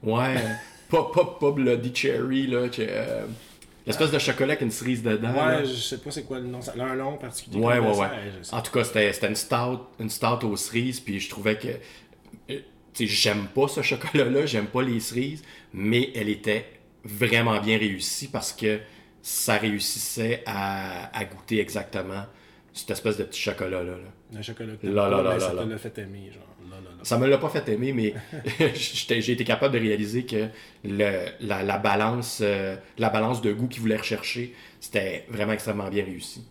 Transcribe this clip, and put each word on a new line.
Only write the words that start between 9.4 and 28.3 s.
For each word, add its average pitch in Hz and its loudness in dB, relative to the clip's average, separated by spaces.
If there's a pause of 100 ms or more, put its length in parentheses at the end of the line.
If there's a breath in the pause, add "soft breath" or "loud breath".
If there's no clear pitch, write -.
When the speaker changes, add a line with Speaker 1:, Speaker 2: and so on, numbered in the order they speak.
Speaker 1:
une 110 -4
stout 117 2
aux 104 0
cerises, 123 0
puis 98 -4
je - -6
trouvais 107 0
que, - -6 (840 loud breath)
euh, 127 -8 (340)
tu 117 0
sais, - -
j'aime 104 2
pas 135 4
ce 143 -2
chocolat-là, 135 2
j'aime 113 0
pas 127 0
les 120 0
cerises, 135 -4 (320 loud breath)
mais 110 4
elle 107 -2
était 107 0 (360)
vraiment 110 2
bien 107 4
réussie 104 -2
parce - -6
que 107 0 (440 loud breath)
ça - 0
réussissait 110 -2
à, 98 -4
à 104 -4
goûter - -2
exactement 98 -4 (480 loud breath)
cette - -8
espèce 104 0
de 101 -2
petit - -8
chocolat-là, 92 -2 (140)
là. - - (380)
Speaker 2:
Le 107 -10
chocolat 110 -10
que 104 -10
Speaker 1:
Là, 98 0
Speaker 2:
t'aimes - -
Speaker 1:
là, 101 4
Speaker 2:
pas, - -
Speaker 1:
là, 95 4
Speaker 2:
mais 92 4
Speaker 1:
là, 90 2
Speaker 2:
ça 90 0
Speaker 1:
là. 90 -2
Speaker 2:
te 110 -2
l'a 107 -6
fait - -10
aimer, 98 -12
genre. - -18 (260)
Là, 92 -16
là, 92 -16
là. - -18
Speaker 1:
Ça 120 2
me 131 6
l'a 139 8
pas 151 0
fait - -2
aimer, 123 2
mais 110 2 (200)